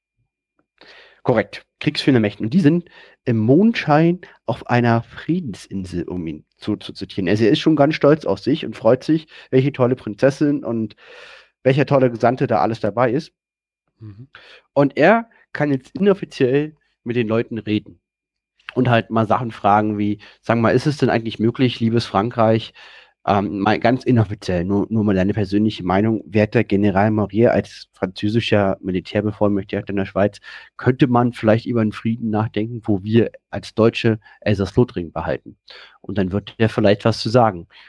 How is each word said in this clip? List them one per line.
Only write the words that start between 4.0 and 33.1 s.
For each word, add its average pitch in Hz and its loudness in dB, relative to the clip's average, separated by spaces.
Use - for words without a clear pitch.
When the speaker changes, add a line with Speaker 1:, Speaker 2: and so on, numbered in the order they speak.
Speaker 1:
auf - -6
einer 120 2
Friedensinsel, 95 -8
um 87 -8
ihn 78 -12
zu, 104 -6
zu - -12
zitieren. - -6
Also 113 2
er - 4
ist - 2
schon 160 2
ganz 143 2
stolz 151 2
auf 95 -2
sich 170 -2
und 110 -10
freut 120 2
sich, 156 -2
welche 131 2
tolle 127 0
Prinzessin 139 -2
und 113 -6
welcher 131 2
tolle 131 2
Gesandte 123 0
da 107 0
alles 113 -2
dabei 113 0
ist. 147 -4
Speaker 2:
Mhm. 107 -20
Speaker 1:
Und 139 2
er 214 4
kann 147 -2
jetzt 135 -6
inoffiziell 156 0
mit 120 -6
den 120 0
Leuten 113 -2
reden 107 -4
und 127 2
halt 117 2
mal 113 0
Sachen 107 -2
fragen 104 0
wie, 104 -2
sag 113 0
mal, 113 2
ist 127 0
es 147 0
denn 120 0
eigentlich 113 -4
möglich, 120 0
liebes 113 0
Frankreich, 113 0
ähm, 101 -2
mal 101 0
ganz 127 0
inoffiziell, 98 0
nur, 101 -2
nur 110 -2
mal 104 2
deine 95 0
persönliche 104 -2
Meinung, 104 0
werter 107 0
General 101 2
Morier 107 2
als - -4
französischer 104 -2
Militärbevollmächtigter 101 -4
in 98 -8
der 95 -2
Schweiz, 101 -2
könnte 127 0
man 120 0
vielleicht 113 0
über 117 -2
einen 107 -2
Frieden 113 -4
nachdenken, 110 -4
wo 98 -2
wir 107 2